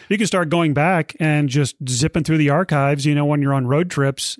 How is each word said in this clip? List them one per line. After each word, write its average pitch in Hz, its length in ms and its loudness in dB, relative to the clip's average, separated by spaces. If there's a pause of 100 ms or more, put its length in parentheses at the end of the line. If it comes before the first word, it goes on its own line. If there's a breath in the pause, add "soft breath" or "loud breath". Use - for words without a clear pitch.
you 208 80 0
can 202 100 0
start 175 220 -2
going 165 240 2
back 160 440 0
and 151 300 2
just 131 280 0 (120)
zipping 139 380 -2
through 156 140 0
the 147 100 2
archives, 143 560 0
you 147 100 2
know, 147 100 2
when 147 160 0
you're 139 120 0
on 131 140 0
road 156 220 0
trips - 500 -4